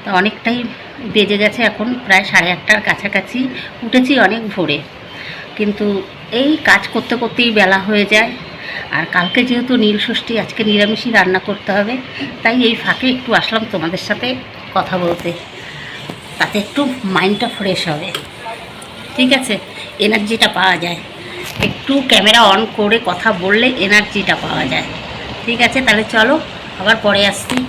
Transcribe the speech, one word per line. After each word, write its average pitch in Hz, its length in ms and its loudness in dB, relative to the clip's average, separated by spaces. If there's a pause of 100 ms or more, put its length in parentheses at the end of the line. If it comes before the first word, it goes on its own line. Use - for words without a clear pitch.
তা 202 60 -8 (100)
অনেকটাই 214 380 0 (580)
বেজে 208 280 4
গেছে, 208 160 2 (100)
এখন 214 180 -4 (180)
প্রায় 196 260 4
সাড়ে 180 240 4
আটটার 208 320 0
কাছাকাছি। 196 520 -2 (460)
উঠেছি 254 280 4 (120)
অনেক 220 160 2 (120)
ভোরে, 147 240 0 (800)
কিন্তু 208 280 0 (540)
এই 277 100 4 (200)
কাজ 190 140 6 (100)
করতে 233 280 -2
করতেই 240 380 0
বেলা 190 300 6
হয়ে 208 260 4
যায়। 233 160 4 (680)
আর 165 80 0 (100)
কালকে 180 340 2
যেহেতু 247 240 2 (100)
নীল 208 140 4 (100)
ষষ্ঠী, 233 260 -4 (100)
আজকে - 260 -6
নিরামিষই 208 480 2
রান্না 185 300 4
করতে 202 300 -4
হবে, 208 160 0 (500)
তাই 233 120 2 (120)
এই 226 160 4
ফাঁকে 185 320 0
একটু 254 140 -8 (100)
আসলাম 220 240 0 (100)
তোমাদের 175 340 -2
সাথে 214 200 -2 (480)
কথা 185 280 0
বলতে, 170 260 -2 (1120)
তাতে - 240 -2
একটু - 180 -2 (340)
মাইন্ডটা 202 320 2 (100)
ফ্রেশ 190 240 -2 (100)
হবে। 156 180 -4 (1040)
ঠিক 254 220 4
আছে, 220 180 -2 (500)
এনার্জিটা 214 520 0
পাওয়া 185 260 4
যায়, 170 160 -4 (680)
একটু - 260 -4 (180)
ক্যামেরা 214 300 6 (120)
on 202 80 4 (160)
করে 214 200 4 (120)
কথা - 200 0 (140)
বললে 214 240 4 (180)
এনার্জিটা 202 500 2 (100)
পাওয়া 156 280 -2
যায়। 156 140 -4 (580)
ঠিক 233 220 -2
আছে, 262 180 2
তাহলে 214 180 4 (120)
চলো 233 200 6 (460)
আবার 214 240 4
পরে 202 160 4 (100)
আসছি। - 240 -6 (140)